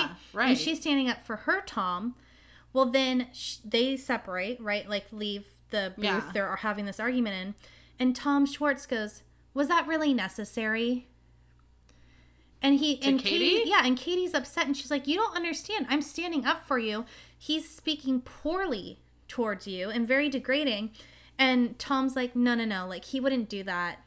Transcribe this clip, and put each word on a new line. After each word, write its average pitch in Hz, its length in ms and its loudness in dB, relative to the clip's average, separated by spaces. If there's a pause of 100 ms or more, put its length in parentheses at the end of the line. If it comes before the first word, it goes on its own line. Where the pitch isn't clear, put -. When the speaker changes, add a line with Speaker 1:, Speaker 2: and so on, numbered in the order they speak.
Speaker 1:
Right? - 60 -6 (240)
Speaker 2:
right. 240 160 2
Speaker 1:
And 262 80 6
she's 320 220 -2
standing 277 300 2
up - 160 -4
for 220 120 -6
her, 370 240 0
Tom. 196 540 -4 (580)
Well, 262 120 6
then 254 480 2
sh-, - 320 -10
they 247 320 2
separate, 220 640 -4
right? 208 260 -2
Like, 202 240 -4
leave 208 340 -6 (260)
the 196 260 -2
booth 208 80 -2
Speaker 2:
Yeah. 196 280 0
Speaker 1:
they're 196 240 -2
having 208 280 -2
this 196 140 -6
argument 233 360 0
in. 190 200 -8 (440)
And 254 160 4
Tom 277 300 4
Schwartz 277 400 0
goes, 214 380 -6 (300)
"Was 277 140 2
that 330 200 2
really 311 260 2
necessary?" 226 960 -2 (1600)
And 277 160 8
he, 294 180 2
Speaker 2:
To 269 100 -4
Speaker 1:
and 269 120 6
Katie? 330 380 4
Speaker 2:
Katie? 453 120 2
Speaker 1:
Yeah, 381 160 6
and 254 120 4
Katie's 359 380 0
upset, 285 320 0
and 277 100 0
she's - 140 -8
like, 285 160 -2
"You 294 80 2
don't 427 200 0
understand. 339 540 -4
I'm 294 120 2
standing 330 440 -4
up 320 220 -2
for 262 100 2
you. 226 280 -2 (320)
He's 311 300 -4
speaking 269 540 -2
poorly 294 760 -4 (280)
towards 214 400 -4
you 185 220 -4
and 226 180 -2
very 277 220 2
degrading." 254 640 -2 (480)
And 247 400 4
Tom's 262 360 0
like, 247 200 -2
"No, 240 180 4
no, 233 120 0
no. 190 220 -2
Like, 180 180 -10
he 269 140 -4
wouldn't 254 300 0
do 196 140 -6
that." 175 440 -4